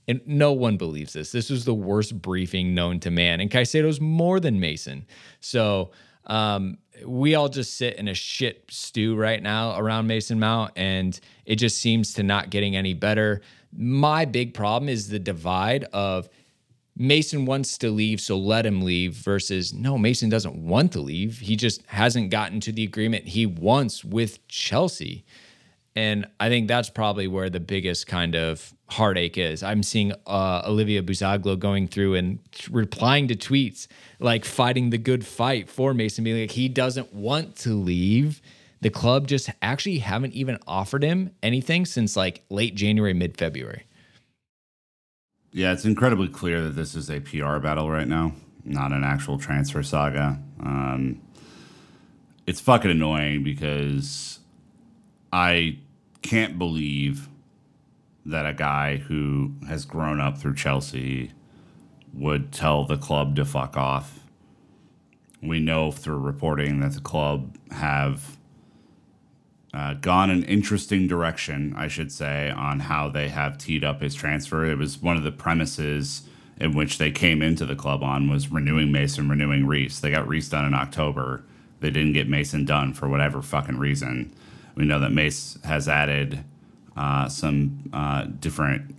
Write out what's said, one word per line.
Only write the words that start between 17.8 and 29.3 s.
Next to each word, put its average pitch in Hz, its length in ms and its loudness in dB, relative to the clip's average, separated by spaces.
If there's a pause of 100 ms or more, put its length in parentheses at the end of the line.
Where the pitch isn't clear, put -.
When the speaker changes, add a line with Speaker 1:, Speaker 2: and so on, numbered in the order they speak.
Speaker 1:
leave, 107 280 2
so 95 200 -2
let 107 260 2
him 101 160 2
leave, 90 320 2
versus, 95 640 -2
no, 127 240 0
Mason 117 320 4
doesn't 104 260 0
want 92 360 4
to - 80 -4
leave. 92 400 -4
He 107 140 -2
just 107 340 0
hasn't 110 420 2
gotten 107 300 -2
to 113 120 -6
the 110 100 -4
agreement 110 440 -2
he 107 180 0
wants 104 640 2
with 113 420 -4
Chelsea. - 800 -4 (680)
And 107 320 0 (120)
I 107 100 2
think 117 200 2
that's 120 220 2
probably 104 360 0
where 95 240 -2
the 90 100 -4
biggest 92 460 -2
kind 85 300 0
of 80 360 -2 (160)
heartache 92 480 2